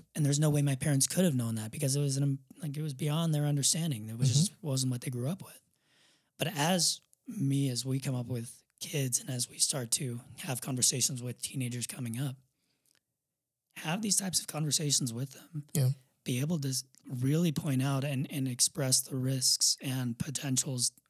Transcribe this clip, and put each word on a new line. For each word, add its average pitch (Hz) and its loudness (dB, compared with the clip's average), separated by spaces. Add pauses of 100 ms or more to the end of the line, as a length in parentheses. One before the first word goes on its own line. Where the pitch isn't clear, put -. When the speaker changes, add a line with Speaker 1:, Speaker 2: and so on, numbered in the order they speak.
(140)
Speaker 1:
and 156 2
there's 143 4
no 156 4
way 147 4
my 139 4
parents 135 2
could 180 4
have 147 4
known 117 0
that 110 -6
because 139 -2
it 143 0
was 139 0
an, 139 2 (240)
like, 143 -6
it 151 -4
was 151 -6
beyond 147 0
their 147 2
understanding. 143 0
It 113 -8
was 127 4
Speaker 2:
Mm-hmm. 139 4
Speaker 1:
just 180 4 (100)
wasn't 131 0
what 120 -6
they 127 -6
grew 123 -4
up 190 -4
with. - -20 (800)
But - 0
as 165 2 (240)
me 139 0
as 120 -2
we 131 -2
come 135 -4
up 123 -4
with 120 -6 (300)
kids 135 -2
and 208 -8
as 123 -4
we - -14
start 123 0
to 120 -2 (180)
have - -6
conversations 123 0
with 123 -8
teenagers 123 -4
coming 117 -6
up, 131 -4 (1400)
have 170 -2
these 202 2
types 185 0
of - -4
conversations 147 0
with 127 -6
them. - -10 (100)
Speaker 2:
Yeah. 131 4 (360)
Speaker 1:
Be 123 0
able 156 0
to 139 -4
s-, 131 -2 (360)
really 151 2
point 131 0
out 135 0
and, 139 -2
and 131 -2
express 131 2
the - -4
risks 131 2
and 127 -2
potentials 131 -2 (180)